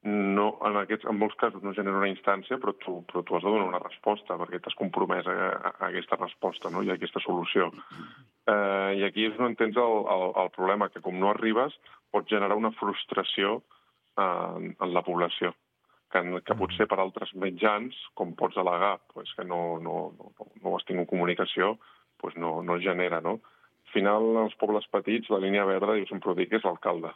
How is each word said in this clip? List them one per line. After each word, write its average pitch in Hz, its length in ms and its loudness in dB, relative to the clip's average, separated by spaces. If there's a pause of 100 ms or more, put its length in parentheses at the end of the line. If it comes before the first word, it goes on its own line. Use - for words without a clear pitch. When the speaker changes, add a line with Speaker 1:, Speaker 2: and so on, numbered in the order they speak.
Speaker 1:
no, 101 380 2 (180)
en 104 160 2
aquests, 107 240 -4
en 107 140 0
molts 107 180 0
casos 95 240 -2
no 98 140 -6
genera 98 240 0
una 98 100 2
instància, 98 480 -2
però 98 240 -2
tu, 90 240 -8
però - 180 -4
tu - 140 -2
has 85 60 -2
de 101 80 2
donar 104 160 2
una 90 160 -2
resposta, 95 580 -2
perquè 87 220 -6
t'has - 160 -6
compromès 90 480 0
a, 92 80 0 (160)
a, - 220 -4 (100)
a 90 80 -2
aquesta 90 260 -4
resposta, 87 560 -4
no? 92 80 -2
I 101 80 -2
a 92 80 0
aquesta 87 240 -6
solució. 90 480 0 (800)
Eh, 98 500 2
i 98 80 2
aquí 107 220 0
és 104 120 -4
on 120 200 2
tens 110 180 2
el, 117 180 4 (200)
el, 92 100 2 (200)
el 90 100 -2
problema, 98 340 2
que 87 140 -12
com 92 160 -4
no 98 100 4
arribes, 113 460 2 (340)
pot 104 220 2
generar 101 260 4
una 110 140 2
frustració, 101 880 -2 (600)
eh, 101 60 2
en, 87 560 -2
en 90 160 -2
la 90 80 4
població, 87 480 0 (600)
que, 95 120 2
en, 90 160 -2
que - 160 -2
Speaker 2:
Mm. - 20 -6
Speaker 1:
potser 92 300 2
per 98 120 2
altres - 360 -2
mitjans, 104 580 0 (220)
com 87 180 -6
pots - 240 -2
al·legar, 90 380 2 (180)
pues, 107 220 -14
que - 80 -8
no, 85 340 -2
no, 82 200 -4 (200)
no, - 220 -20
no, - 80 -16 (160)
no 90 140 0
has - 100 -6
tingut 90 220 0
comunicació, 90 680 2 (420)
pues - 180 -8
no, 82 280 -2
no 87 160 0
genera, 87 420 0
no? 90 160 -2 (500)
Al - 60 -20
final, 107 440 4
als 110 180 0
pobles 107 320 0
petits, 107 420 0
la 104 100 4
línia 98 260 2
verda, 98 340 2
jo 95 80 -4
sempre 98 240 -4
ho 85 40 2
dic, 90 180 0
és 110 100 2
l'alcalde. 85 520 0